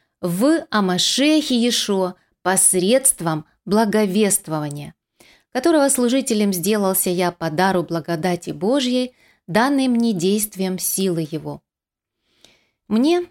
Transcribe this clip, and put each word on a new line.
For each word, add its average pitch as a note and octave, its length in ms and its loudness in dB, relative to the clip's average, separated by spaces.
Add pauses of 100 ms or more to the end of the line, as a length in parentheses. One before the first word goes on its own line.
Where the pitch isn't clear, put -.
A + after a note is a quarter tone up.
(200)
в A3 500 0
Амашехе B3+ 840 2
Иешуа G#3+ 640 0 (260)
посредством F#3 1000 0 (200)
благовествования, F#3+ 1300 0 (580)
которого C#4 360 2
служителем A#3+ 640 0
сделался F#3+ 560 0
я F3 240 0
по E3 180 -6
дару F3+ 320 2
благодати E3+ 680 -4
Божьей, B3+ 640 -2 (320)
данной C4 420 0
мне A#3 240 2
действием F#3+ 640 -2
силы F3+ 500 -2
его. D3 340 -10 (1300)
Мне, D#4 420 2